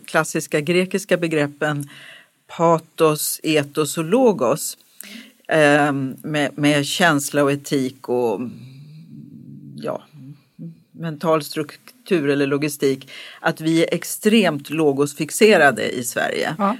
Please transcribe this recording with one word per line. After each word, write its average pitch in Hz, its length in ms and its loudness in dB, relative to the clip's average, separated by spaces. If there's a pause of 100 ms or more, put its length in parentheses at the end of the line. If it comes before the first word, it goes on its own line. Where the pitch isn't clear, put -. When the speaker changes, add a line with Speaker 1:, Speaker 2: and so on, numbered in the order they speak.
Speaker 1:
klassiska 156 560 0
grekiska 185 560 0
begreppen 147 720 -2 (680)
patos, 165 840 2
ethos 147 540 0
och 165 60 -4
logos, 170 760 0 (720)
ehm, 147 720 2
med, 151 360 -4
med 143 280 2
känsla 147 580 0
och 139 80 2
etik 139 580 -4
och, 123 320 0 (1300)
ja, 147 260 -8 (1000)
mental 160 400 0
struktur - 840 -4
eller 139 180 2
logistik, 139 640 -2 (280)
att 160 220 -2
vi 165 220 2
är - 100 -2
extremt 175 760 0
logosfixerade 147 1200 4
i 123 140 -4
Sverige. - 540 -2
Speaker 2:
Ja. 208 220 0